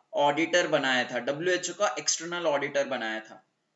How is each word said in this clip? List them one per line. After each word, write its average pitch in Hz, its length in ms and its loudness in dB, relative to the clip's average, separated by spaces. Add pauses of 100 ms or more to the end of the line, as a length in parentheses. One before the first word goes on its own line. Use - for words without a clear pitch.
(140)
auditor 160 540 2
बनाया 135 360 2
था, 123 140 -4
डब्ल्यूएचओ 170 560 -2
का - 240 0
external 175 480 -4
auditor 143 380 0
बनाया 113 360 -4
था। - 280 -20 (280)